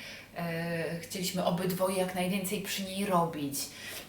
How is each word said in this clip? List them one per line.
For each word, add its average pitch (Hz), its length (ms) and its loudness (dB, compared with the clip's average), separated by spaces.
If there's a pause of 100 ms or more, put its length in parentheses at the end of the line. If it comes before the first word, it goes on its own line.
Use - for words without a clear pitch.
(360)
E, 165 640 -2
chcieliśmy 180 440 -2
obydwoje 185 520 2
jak 180 180 2
najwięcej 185 460 2
przy - 220 -2
niej 190 240 -2
robić. 160 500 2 (520)